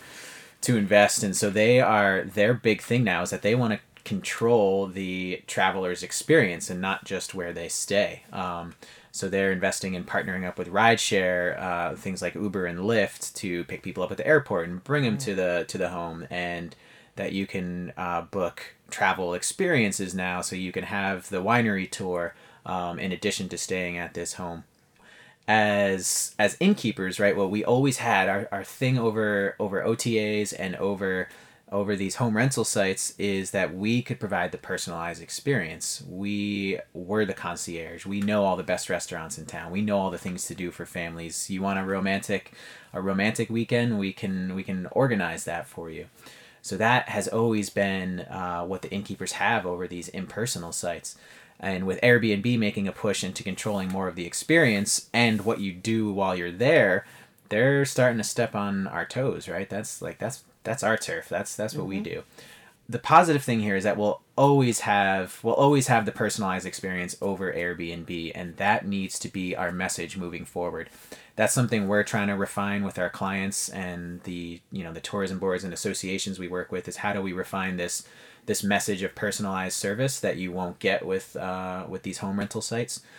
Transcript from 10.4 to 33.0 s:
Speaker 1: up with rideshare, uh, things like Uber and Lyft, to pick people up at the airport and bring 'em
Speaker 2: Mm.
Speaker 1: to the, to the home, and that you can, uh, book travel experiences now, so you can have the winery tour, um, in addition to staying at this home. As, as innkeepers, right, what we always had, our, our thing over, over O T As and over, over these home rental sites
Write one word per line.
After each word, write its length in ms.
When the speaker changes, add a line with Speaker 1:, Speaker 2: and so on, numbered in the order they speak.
Speaker 1:
up 120
with 160
rideshare, 840
uh, 380
things 260
like 140
Uber 300
and 140
Lyft, 560
to 280
pick 180
people 220
up 80
at 60
the 100
airport 400
and 160
bring 220
'em 100
Speaker 2:
Mm. 80
Speaker 1:
to 120
the, 340
to 80
the 120
home, 400
and 460
that 160
you 160
can, 480
uh, 280
book 520
travel 440
experiences 800
now, 280
so 140
you 160
can 120
have 460
the 120
winery 480
tour, 460
um, 340
in 120
addition 380
to 80
staying 400
at 180
this 180
home. 320
As, 960
as 220
innkeepers, 580
right, 160
what 160
we 140
always 320
had, 320
our, 200
our 140
thing 340
over, 640
over 240
O 100
T 240
As 360
and 240
over, 500
over 280
these 180
home 220
rental 260
sites 540